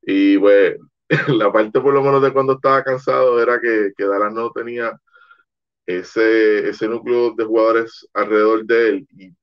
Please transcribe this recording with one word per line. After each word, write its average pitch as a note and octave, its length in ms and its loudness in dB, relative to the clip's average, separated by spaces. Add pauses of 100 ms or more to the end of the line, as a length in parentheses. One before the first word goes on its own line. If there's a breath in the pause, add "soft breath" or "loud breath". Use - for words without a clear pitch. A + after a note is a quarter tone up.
Y, G2 280 2
pues, G2+ 400 4 (320)
<laughs> D3+ 180 0
la G#2+ 240 0
parte A2 300 0
por C#3 120 2
lo C#3 80 2
menos C#3 200 2
de C3+ 100 2
cuando C3+ 220 0
estaba C3+ 280 0
cansado C3 600 0
era A#2+ 180 0
que, A2 380 -2
que G2 80 -4
Dallas G2+ 260 -2
no A2+ 200 -8
tenía A#2 460 -10 (880 soft breath)
ese, G#2+ 840 0
ese G#2 180 -6
núcleo A#2+ 460 -2
de A2 100 -6
jugadores A2+ 720 -2
alrededor G#2+ 520 0
de A#2 240 2
él G2 180 -4 (100)
y F#2+ 260 -20